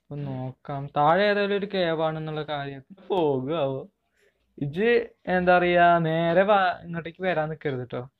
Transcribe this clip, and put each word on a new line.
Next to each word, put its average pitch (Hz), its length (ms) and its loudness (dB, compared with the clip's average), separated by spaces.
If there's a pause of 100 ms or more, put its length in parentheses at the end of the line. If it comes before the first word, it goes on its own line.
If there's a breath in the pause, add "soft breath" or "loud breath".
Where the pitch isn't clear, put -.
അപ്പൊ - 160 -14 (100)
നോക്കാം, 131 560 -8 (140)
താഴെ 160 340 4
ഏതായാലും 202 300 0
ഒരു 196 160 -8
കേവാണെന്നുള്ള 156 640 -2 (100)
കാര്യം. 139 300 -8 (260)
പോകുകയാവോ? 139 720 0 (800)
ഇജ്ജ് 165 320 -2 (460)
എന്താ 180 200 4
പറയാ, 175 300 4 (200)
നേരെ 170 440 2
വാ, 202 100 6 (260)
ഇങ്ങോട്ടേക്ക് 170 400 -10
വരാൻ 156 220 0
നിൽക്കരുത് 147 340 -6
കേട്ടോ. 123 200 -10 (180)